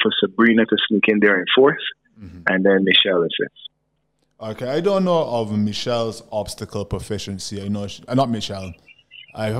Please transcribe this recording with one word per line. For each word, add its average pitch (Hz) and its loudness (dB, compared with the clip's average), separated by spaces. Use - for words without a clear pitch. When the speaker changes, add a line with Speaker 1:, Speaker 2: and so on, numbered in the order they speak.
Speaker 1:
for 107 2
Sabrina 110 4
to 107 0
sneak 104 2
in 104 4
there 101 4
in 87 -4
fourth, 143 6
Speaker 2:
Mm-hmm. 87 -18
Speaker 1:
and 95 2
then 95 6
Michelle 92 4
in 80 0
fifth. - -6
Speaker 2:
Okay, 110 -8
I 143 0
don't 190 2
know 170 2
of 113 -2
Michelle's 107 -2
obstacle 104 -6
proficiency. 98 -8
I 101 -8
know, 101 -4
she, - -14
uh, 123 -6
not 131 2
Michelle. 98 -6
I, 107 -4